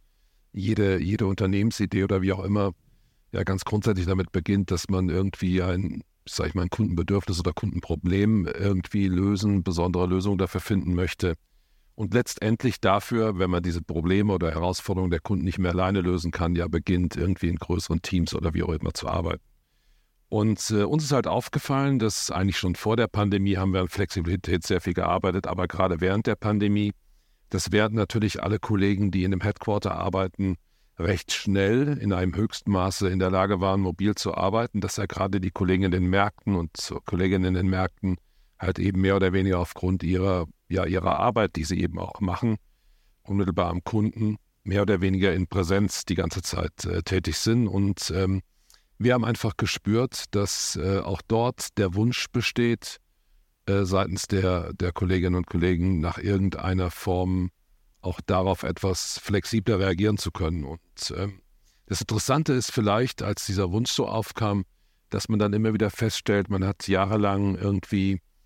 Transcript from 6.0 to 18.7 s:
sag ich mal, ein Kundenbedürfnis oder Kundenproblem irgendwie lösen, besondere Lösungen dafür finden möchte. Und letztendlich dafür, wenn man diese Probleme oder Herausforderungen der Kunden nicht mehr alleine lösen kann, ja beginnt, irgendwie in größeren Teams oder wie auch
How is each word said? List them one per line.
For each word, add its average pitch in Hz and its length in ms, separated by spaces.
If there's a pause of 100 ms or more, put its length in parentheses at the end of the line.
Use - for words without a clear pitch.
sag 80 200
ich 78 80
mal, 90 80
ein 90 80
Kundenbedürfnis 90 680
oder 85 140
Kundenproblem 92 920
irgendwie 98 600
lösen, 98 560
besondere 90 440
Lösungen 92 320
dafür 92 220
finden 90 340
möchte. 90 400 (580)
Und 101 220
letztendlich 117 640
dafür, 104 560
wenn 90 140
man 87 100
diese 85 220
Probleme 92 500
oder 85 160
Herausforderungen 90 600
der 82 100
Kunden 90 240
nicht 95 140
mehr 90 120
alleine 92 300
lösen 87 300
kann, 85 240
ja 85 120
beginnt, 87 480
irgendwie 87 340
in 90 80
größeren 82 440
Teams 87 320
oder 80 220
wie 85 80
auch 82 100